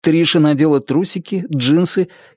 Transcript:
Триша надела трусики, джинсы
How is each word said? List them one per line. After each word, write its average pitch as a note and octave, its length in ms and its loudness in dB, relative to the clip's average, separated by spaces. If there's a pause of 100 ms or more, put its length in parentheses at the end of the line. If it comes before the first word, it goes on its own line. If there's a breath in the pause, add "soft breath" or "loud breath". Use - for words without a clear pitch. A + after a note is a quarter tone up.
Триша E3 380 2
надела D3+ 420 2
трусики, F3 720 -4
джинсы D#3+ 560 0 (280 soft breath)